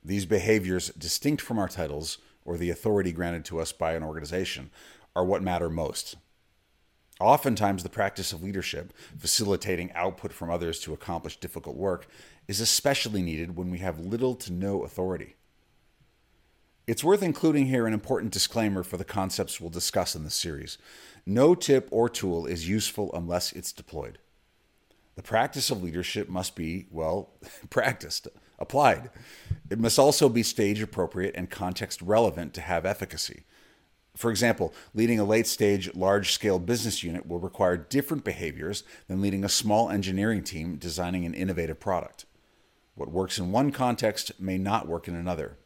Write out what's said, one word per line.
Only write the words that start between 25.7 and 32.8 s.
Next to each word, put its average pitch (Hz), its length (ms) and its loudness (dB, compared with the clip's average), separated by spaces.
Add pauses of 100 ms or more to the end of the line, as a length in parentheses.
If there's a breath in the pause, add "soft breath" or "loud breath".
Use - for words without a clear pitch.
of 113 100 -2
leadership 90 480 -4
must 92 280 -6
be, 87 340 -6
well, 80 440 -2 (160)
<laughs> - 200 -18
practiced, - 560 -2 (320 soft breath)
applied. 123 520 4 (600 loud breath)
It 104 80 -2
must 113 200 4
also 143 300 8
be 117 140 4
stage 107 400 2
appropriate 95 540 -2
and 92 120 -6
context 92 540 -6
relevant 87 520 2
to 90 80 -8
have 85 220 -2